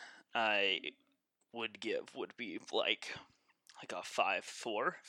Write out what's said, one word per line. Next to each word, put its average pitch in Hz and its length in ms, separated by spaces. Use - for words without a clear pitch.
I 101 460
would 113 260
give - 360
would - 220
be, 90 220
like, - 440
like, - 120
a 87 100
five 95 420
four, 120 520